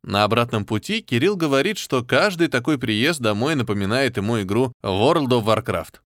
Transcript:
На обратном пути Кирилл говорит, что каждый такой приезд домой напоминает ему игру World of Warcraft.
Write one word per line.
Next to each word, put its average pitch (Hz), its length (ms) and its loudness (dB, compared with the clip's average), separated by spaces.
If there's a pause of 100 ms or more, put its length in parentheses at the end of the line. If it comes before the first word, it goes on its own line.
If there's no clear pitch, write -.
На 101 200 0
обратном 113 420 0
пути 190 360 -4
Кирилл 156 340 0
говорит, 160 440 0
что 127 240 -2
каждый 165 440 0
такой 135 300 0
приезд 120 420 0
домой 117 360 0
напоминает 110 640 0
ему 107 240 -2
игру 113 300 0 (120)
World 123 460 2
of 120 160 2
Warcraft. 110 500 -2 (100)